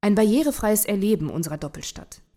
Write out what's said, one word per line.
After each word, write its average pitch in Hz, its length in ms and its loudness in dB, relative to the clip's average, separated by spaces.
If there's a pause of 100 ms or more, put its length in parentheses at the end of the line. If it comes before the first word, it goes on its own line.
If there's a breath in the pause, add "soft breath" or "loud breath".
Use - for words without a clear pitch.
Ein 208 140 4
barrierefreies 220 680 2
Erleben 202 460 0
unserer 151 280 -6
Doppelstadt. - 640 -14 (140)